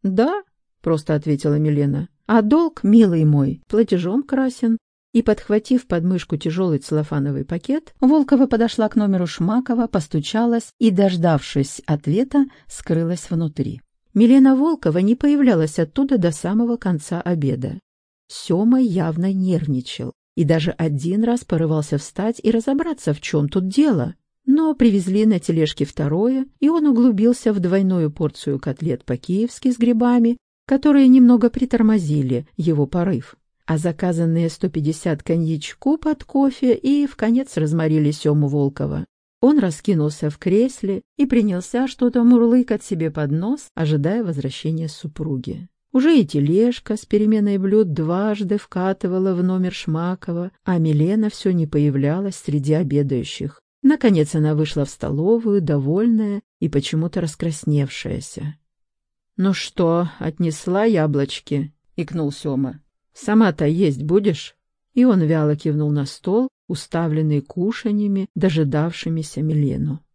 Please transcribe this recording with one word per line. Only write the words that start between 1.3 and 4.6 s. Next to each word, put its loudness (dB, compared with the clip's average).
Милена. 0
«А 4
долг, 0
милый 6
мой, 2
платежом 0
красен». -2